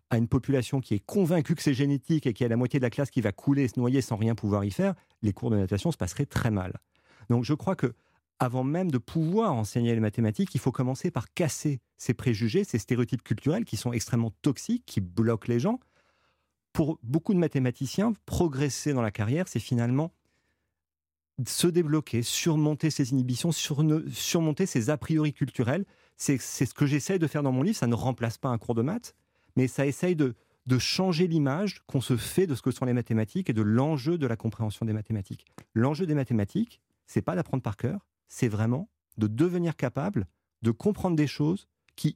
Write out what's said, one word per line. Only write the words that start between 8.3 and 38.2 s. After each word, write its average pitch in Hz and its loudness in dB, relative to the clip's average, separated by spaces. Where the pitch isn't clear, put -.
avant 127 0
même 170 -2
de 131 0
pouvoir 170 0
enseigner 117 0
les 113 0
mathématiques, 110 0
il - 0
faut 131 0
commencer 135 -2
par - -6
casser 147 -2
ces - -2
préjugés, 120 0
ces 120 -2
stéréotypes 120 -2
culturels 147 -2
qui - -6
sont 120 -4
extrêmement 117 -2
toxiques, 220 0
qui - -4
bloquent 110 0
les 120 2
gens. 214 0
Pour 156 0
beaucoup 156 0
de 180 4
mathématiciens, 147 0
progresser 147 0
dans 123 2
la 107 0
carrière, 127 -2
c'est - -4
finalement 127 0
se - 0
débloquer, 156 2
surmonter 151 0
ses 135 -2
inhibitions, 127 0
surne-, 151 0
surmonter 160 0
ses 117 0
a 147 2
priori 151 0
culturels. 135 -2
C'est, 139 0
c'est - -2
ce - -10
que 151 2
j'essaye 147 0
de 165 2
faire 147 -2
dans 135 2
mon 127 2
livre. 208 0
Ça 131 0
ne 120 2
remplace 117 -2
pas 135 -4
un 120 0
cours - -4
de 113 2
maths, 190 -4
mais 127 4
ça 139 0
essaye 180 0
de, 135 2
de 123 4
changer 185 2
l'image 160 0
qu'on 139 0
se 123 0
fait 185 0
de 147 -2
ce - -6
que 131 2
sont 127 -4
les 123 2
mathématiques 120 0
et 120 -2
de 110 2
l'enjeu 135 2
de 143 0
la 113 -2
compréhension 110 -4
des 110 -2
mathématiques. 107 -6
L'enjeu 143 2
des 151 0
mathématiques, 123 0
c'est - 0
pas 160 -2
d'apprendre 156 -2
par 110 -6
cœur, 196 -6